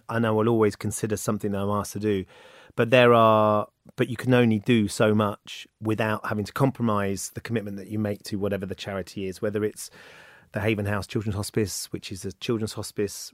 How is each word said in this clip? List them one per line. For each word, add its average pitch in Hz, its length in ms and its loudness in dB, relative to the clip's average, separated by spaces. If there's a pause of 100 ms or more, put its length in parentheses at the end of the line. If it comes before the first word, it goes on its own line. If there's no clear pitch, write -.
and 113 160 0
I 110 60 2
will 107 160 2
always 110 280 4
consider 107 420 -4
something 107 340 -4
that 98 80 -2
I'm 98 100 -2
asked 104 240 -4
to 104 60 -10
do. 101 260 0 (500)
But 117 140 2
there 123 240 8
are, 107 540 6 (300)
but 127 120 0
you 117 80 -8
can 127 160 2
only 117 240 6
do 110 300 2
so 107 260 2
much - 540 -2 (120)
without 110 460 -2
having 107 180 -2
to - 80 -10
compromise 104 840 0
the - 60 -10
commitment 104 360 -6
that 95 80 -14
you 107 140 -6
make 104 240 -4
to 104 160 -8
whatever 98 260 -2
the 95 80 -10
charity 98 540 -8
is, 92 160 -8
whether 107 200 -2
it's - 280 -6 (640)
the 107 60 -6
Haven 104 280 0
House 101 180 -4
Children's 107 300 -4
Hospice, 104 560 -4
which - 200 -12
is 98 140 -12
a 95 60 -8
children's 110 420 -4
hospice - 600 -8